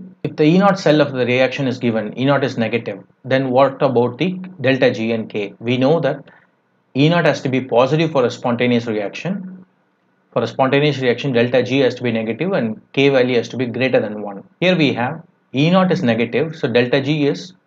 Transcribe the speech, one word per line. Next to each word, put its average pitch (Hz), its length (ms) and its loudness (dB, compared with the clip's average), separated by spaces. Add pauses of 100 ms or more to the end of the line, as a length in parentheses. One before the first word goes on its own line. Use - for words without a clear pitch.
(220)
If - 140 -6
the 156 80 2
E 165 140 6
naught 190 200 4
cell 151 220 4
of 135 120 0
the 127 140 -2
reaction 127 400 0
is 117 120 -4
given, 110 400 -2
E 123 60 -2
naught 139 200 2
is 117 140 -4
negative, 113 440 -4 (220)
then 131 260 0
what 135 320 2
about 120 360 2
the 185 140 -2 (280)
delta 131 320 2
G 113 200 -4
and 110 160 -4
K? 101 300 -8
We 117 180 -2
know 139 240 2
that 160 240 -4 (720)
E 143 120 4
naught 170 160 2
has 147 180 2
to 143 60 -2
be 127 140 0
positive 135 500 2
for 135 120 2
a 113 60 0
spontaneous 120 560 -2
reaction. 110 800 -8 (640)
For 120 100 -2
a 113 40 0
spontaneous 139 520 0
reaction, 127 340 -2
delta 123 300 2
G 123 180 0
has 123 160 2
to - 60 -14
be 120 100 0
negative 117 400 -4
and 117 280 -4 (120)
K 139 160 4
value 123 280 2
has 113 120 -2
to - 80 -12
be 123 100 -4
greater 120 340 0
than 104 220 -6
one. 101 220 -12 (160)
Here 175 160 2
we 143 160 2
have 131 300 -4 (320)
E 147 160 2
naught 185 220 4
is 156 100 -2
negative, 120 540 0
so - 100 -4
delta 123 340 2
G 143 280 0
is - 240 -6 (140)